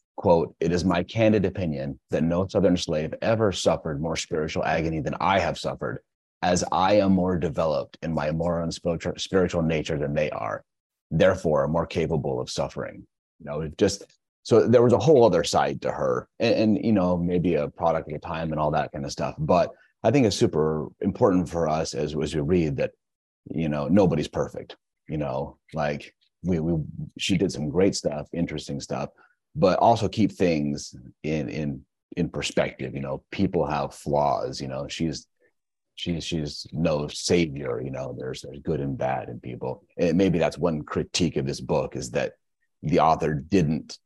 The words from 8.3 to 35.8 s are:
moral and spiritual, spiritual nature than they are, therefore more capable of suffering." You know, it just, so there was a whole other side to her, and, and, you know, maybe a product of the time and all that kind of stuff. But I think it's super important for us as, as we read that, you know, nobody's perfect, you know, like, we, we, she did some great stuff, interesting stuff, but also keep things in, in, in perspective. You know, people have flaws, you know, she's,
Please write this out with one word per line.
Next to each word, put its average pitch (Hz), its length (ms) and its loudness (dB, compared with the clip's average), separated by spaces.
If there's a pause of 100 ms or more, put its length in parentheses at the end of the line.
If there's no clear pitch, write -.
moral 85 320 -2
and 82 100 -4
spiritual, 85 440 -4
spiritual 90 440 0
nature 80 360 0
than 73 160 -4
they 76 180 0
are, - 320 -8 (480)
therefore 80 560 4
more 82 180 0
capable 73 540 -2
of 73 100 -6
suffering." - 560 -6 (340)
You - 60 -16
know, 73 160 -6
it 80 160 -8
just, - 280 0 (400)
so 107 220 6
there 117 160 8
was 120 100 6
a 104 60 6
whole 123 260 8
other 87 180 4
side 71 380 0
to 64 100 -4
her, 64 380 -2 (100)
and, 117 160 2
and, 110 300 2
you 117 60 2
know, 90 260 2
maybe 87 380 2
a 73 120 0
product 80 420 -2
of 73 40 -10
the 76 60 -8
time 82 320 -6
and 76 100 -2
all 76 100 0
that 73 200 -2
kind 71 120 -8
of 69 80 -8
stuff. 67 280 -6
But 82 320 2 (320)
I 113 80 4
think 127 160 6
it's 95 80 2
super 78 520 2 (140)
important 92 480 2
for 85 180 0
us 78 280 -2
as, 76 200 -2
as 73 200 -2
we 76 60 0
read 78 360 2
that, 65 140 -2 (580)
you 80 200 -2
know, 73 180 -2
nobody's 82 400 4
perfect, - 500 -8 (320)
you 78 80 -6
know, 67 400 -6 (160)
like, 73 400 -4 (300)
we, 156 160 0
we, 80 200 0 (380)
she 92 220 0
did 92 120 0
some 73 180 -6
great 92 260 2
stuff, 73 380 -6
interesting 76 460 -6
stuff, 69 300 -8 (460)
but 90 240 4
also 107 280 4
keep - 240 2
things 73 600 0 (300)
in, 76 260 -4
in, 73 320 -6 (340)
in 85 140 -2
perspective. 69 640 -4
You 69 80 -8
know, 67 300 -8
people 87 340 0
have 73 300 -4
flaws, 69 640 -2
you 67 60 -8
know, 67 200 -8
she's, 78 380 -4 (680)